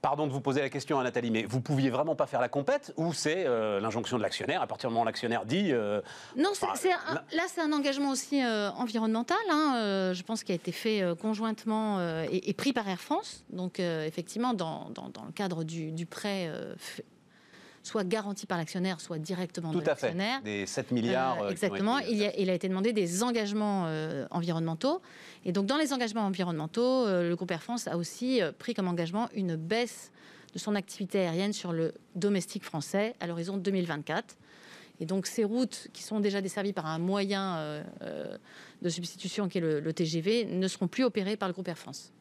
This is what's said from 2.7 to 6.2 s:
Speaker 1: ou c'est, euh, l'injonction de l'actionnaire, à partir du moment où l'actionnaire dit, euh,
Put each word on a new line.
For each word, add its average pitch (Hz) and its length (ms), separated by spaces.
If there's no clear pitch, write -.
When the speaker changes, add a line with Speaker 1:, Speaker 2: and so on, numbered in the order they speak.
Speaker 1:
ou 165 160
c'est, 160 340
euh, 110 360
l'injonction 113 360
de 107 60
l'actionnaire, 117 380
à 120 60
partir 117 200
du 113 60
moment 117 100
où - 20
l'actionnaire 113 400
dit, 165 280
euh, 104 260